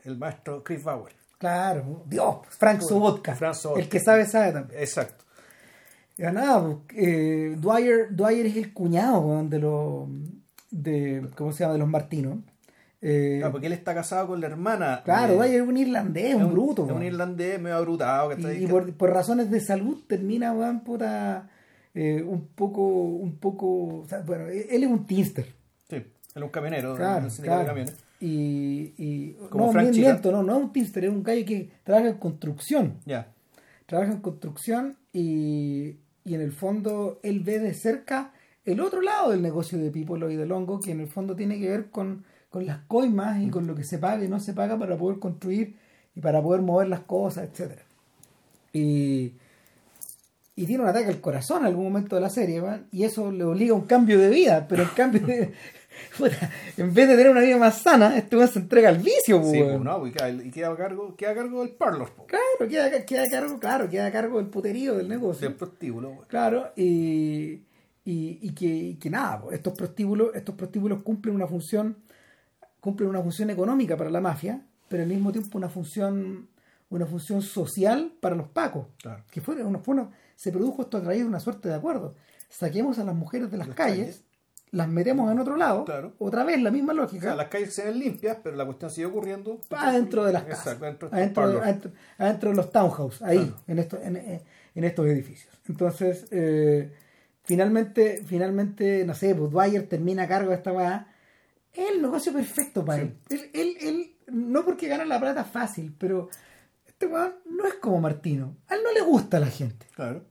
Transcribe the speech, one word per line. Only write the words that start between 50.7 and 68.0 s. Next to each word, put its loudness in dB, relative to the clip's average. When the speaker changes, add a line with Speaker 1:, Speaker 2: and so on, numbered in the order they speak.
Speaker 2:
un 4
ataque 2
al -2
corazón -2
en 2
algún 0
momento -2
de 2
la 0
serie, -2
weón, -6
y 0
eso -2
le -2
obliga 2
a 6
un -2
cambio 8
de 10
vida, 6
pero 4
el 0
cambio 4
de, 0
<laughs> -18
puta, 0
en 0
vez 10
de 10
tener 12
una 8
vida 8
más 6
sana, 10
este 0
weón 10
se 2
entrega 8
al 6
vicio, 6
Speaker 1:
Sí, 4
Speaker 2:
weón. 4
Speaker 1:
pues, -
no, -2
y -8
queda, -2
y -8
queda -4
a -6
cargo, -8
queda -4
a -2
cargo -6
del -6
parlor, 0
po. -20
Speaker 2:
Claro, 0
queda, 0
queda 0
a 0
cargo, -4
claro, -2
queda -2
a -4
cargo -2
del -4
puterío -4
del -4
negocio. -4
Speaker 1:
Del -8
prostíbulo, -10
weón. -18
Speaker 2:
Claro, 0
y, 0